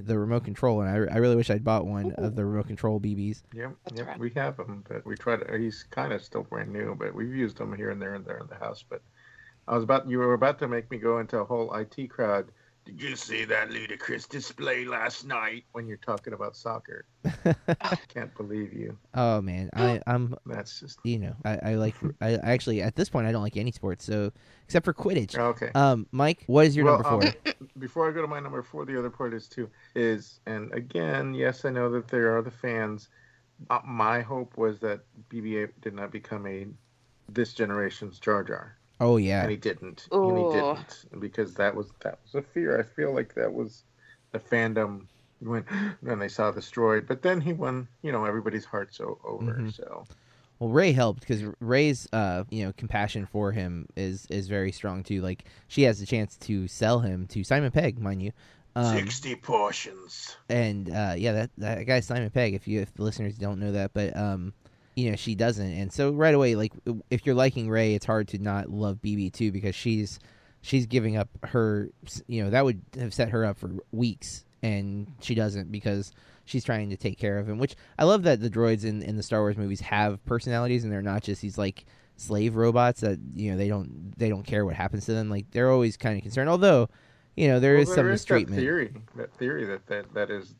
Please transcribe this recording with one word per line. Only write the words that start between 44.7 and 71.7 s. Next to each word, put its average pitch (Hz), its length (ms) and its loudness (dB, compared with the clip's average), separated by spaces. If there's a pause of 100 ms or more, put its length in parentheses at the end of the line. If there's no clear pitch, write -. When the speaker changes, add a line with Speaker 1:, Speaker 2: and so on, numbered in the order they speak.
Speaker 3:
went, 113 260 -4 (180)
<gasps> 196 160 -6
when 123 180 -4
they 101 100 -4
saw 107 220 0
this 101 200 -8
droid. 110 360 2
But 127 160 -4
then 180 180 2
he 165 120 -2
won, 131 340 -4 (160)
you 156 80 -4
know, 110 140 0
everybody's 107 400 -2
hearts - 360 -10
o-, - 240 -8
over, 110 280 -6
Speaker 1:
Mm-hmm. 117 160 -4
Speaker 3:
so. - 360 -12 (540)
Speaker 1:
Well, 117 120 -2
Rey 170 220 8
helped 120 360 2
'cause 107 160 0
R-, 104 160 -8
Rey's, 131 520 2
uh, 95 380 0
you 110 140 -4
know, 95 80 -4
compassion 104 540 -4
for 101 260 -2
him 90 340 -4 (100)
is, 95 340 -6
is 92 180 -4
very 95 240 0
strong, 92 320 -6
too. 98 180 -2
Like, 92 220 -4 (240)
she - 140 4
has 113 180 6
a 98 60 -8
chance 110 320 -2
to 98 280 -2
sell 117 340 2
him 92 280 -2
to 101 160 -6
Simon 139 260 2
Pegg, 127 300 2
mind 98 220 -2
you. 104 100 -4 (420)
Um, 117 220 2
Speaker 3:
Sixty 120 400 -4
portions. 101 1000 -4 (120)
Speaker 1:
And, 107 420 0
uh, 95 260 0
yeah, 110 160 0
that, 107 260 0
that 110 280 -4
guy 127 140 4
Simon 120 300 -2
Pegg, 117 240 2
if 98 120 -6
you, 107 140 0
if 101 140 -6
the 107 100 -4
listeners 107 320 -4
don't 98 240 -4
know 104 120 -2
that, 98 200 -2
but, 104 240 -2
um, 98 380 -2 (440)
you 123 120 0
know, 104 60 0
she 110 200 -4
doesn't. 104 440 0
And 95 120 -4
so 143 180 2
right 151 240 6
away, 127 220 6
like, 107 160 0 (360)
if 120 160 0
you're 135 120 4
liking 127 340 4
Rey, 110 240 4
it's 104 100 0
hard 110 240 2
to 104 100 -6
not 101 300 -2
love 104 320 -2
B 104 140 -2
B 98 160 0
too, 107 220 0
because 101 240 -2
she's, 107 420 0 (420)
she's 127 260 2
giving 110 300 2
up 107 120 0 (160)
her, 107 460 2 (360)